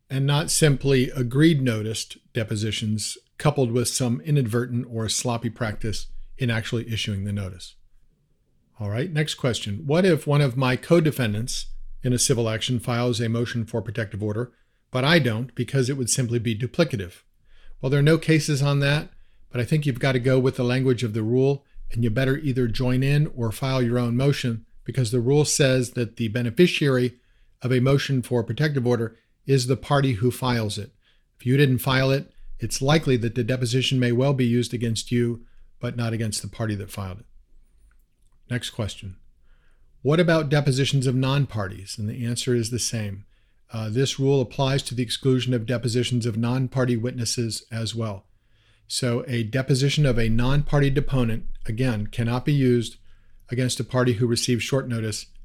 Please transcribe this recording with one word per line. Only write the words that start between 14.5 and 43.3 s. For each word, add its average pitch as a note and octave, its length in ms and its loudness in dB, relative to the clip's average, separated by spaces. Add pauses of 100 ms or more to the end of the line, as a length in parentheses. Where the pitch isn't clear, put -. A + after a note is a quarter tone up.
but B2+ 140 -2
I E3 160 6
don't A#2+ 340 -2
because B2+ 360 0
it C#3 80 -4
would B2 120 -4
simply A#2+ 300 0
be A2 180 -2
duplicative? A2+ 640 -4 (580)
Well, C#3+ 80 -2
there C#3+ 100 2
are C#3+ 40 4
no D#3+ 140 6
cases D#3 440 2
on C#3+ 180 2
that, C#3+ 300 0 (420)
but B2 80 -4
I A#2 60 0
think D3+ 200 0
you've C3 140 -2
got C3+ 140 2
to B2+ 60 2
go C3 200 4
with C3 160 2
the C3 80 -2
language B2 400 2
of G#2+ 100 -2
the A2+ 100 -2
rule, C3 420 2 (260)
and A2+ 140 0
you A#2+ 40 2
better C3 280 0
either C3 300 0
join B2+ 360 0
in D3 320 4
or A#2 160 -2
file C3 300 -2
your A#2+ 180 2
own A#2+ 160 0
motion B2+ 500 0 (200)
because B2 260 -2
the B2+ 80 2
rule C#3 240 4
says C3 480 2
that A#2 240 -4
the A2+ 140 -2
beneficiary B2 840 2 (460)
of B2 120 0
a B2 80 4
motion C3+ 400 2
for A#2 220 0
protective C#3 440 -2
order A2+ 300 0 (280)
is C3+ 220 2
the C3 80 2
party C3+ 380 2
who A2+ 180 2
files A#2 460 -2
it. G2+ 160 -10 (440)
If - 80 -10
you B2+ 120 2
didn't B2+ 220 4
file C3+ 320 2
it, C#3 200 -2 (260)
it's - 240 -6
likely C#3+ 360 4
that A2+ 180 -2
the B2 80 0
deposition B2+ 560 0
may A#2+ 140 2
well C3+ 200 2
be B2+ 120 2
used A#2+ 280 0
against A2+ 380 -4
you, A#2+ 340 0 (360)
but A#2+ 160 -6
not A2+ 160 -2
against A2 280 -4
the G#2+ 60 -10
party A2 280 -4
that G2+ 140 -8
filed G2 300 -10
it. - 60 -20 (1200)
Next B2 200 -6
question. G2+ 480 -8 (840)
What D#3 200 4
about D#3+ 280 2
depositions C#3 560 2
of C3 100 0
non-parties? A#2 800 -2
And G#2 120 -6
the A#2+ 160 -8
answer A#2+ 300 -2
is A#2 140 0
the A#2+ 100 -4
same. G2+ 460 -6 (480)